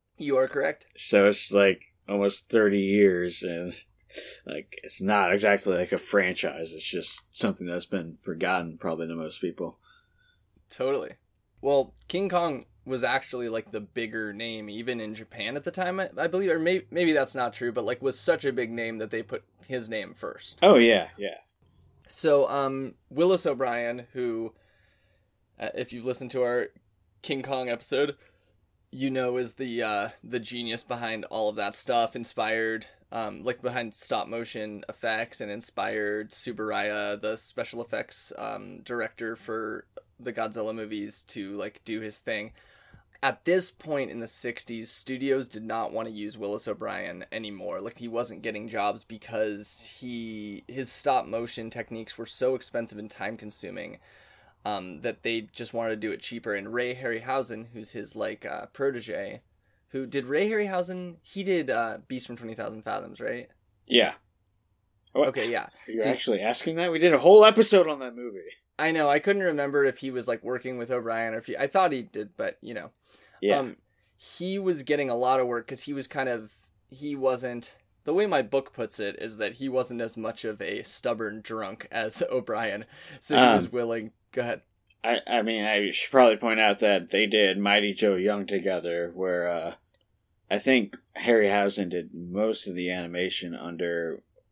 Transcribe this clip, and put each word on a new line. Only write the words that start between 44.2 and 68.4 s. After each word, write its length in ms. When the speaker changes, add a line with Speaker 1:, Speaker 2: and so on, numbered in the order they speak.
Speaker 1:
sixties, 640
studios 560
did 160
not 300
want 160
to 40
use 240
Willis 300
O'Brien 640
anymore. 500
Like, 180
he 100
wasn't 340
getting 240
jobs 380
because 840
he, 640
his 240
stop 360
motion 440
techniques 480
were 80
so 300
expensive 420
and 100
time 280
consuming, 600
um, 380
that 200
they 200
just 300
wanted 180
to 60
do 140
it 100
cheaper. 340
And 200
Ray 220
Harryhausen, 760
who's 200
his, 240
like, 280
uh, 280
protege, 720
who, 140
did 200
Ray 260
Harryhausen, 720
he 220
did, 260
uh, 280
Beast 180
from 100
Twenty 180
thousand 280
Fathoms, 380
right? 280
Speaker 2:
Yeah. 280
What? 160
Speaker 1:
Okay, 200
yeah. 180
Speaker 2:
Are 60
you 80
Speaker 1:
So 80
Speaker 2:
actually 320
asking 360
that? 140
We 80
did 160
a 40
whole 260
episode 420
on 140
that 160
movie. 240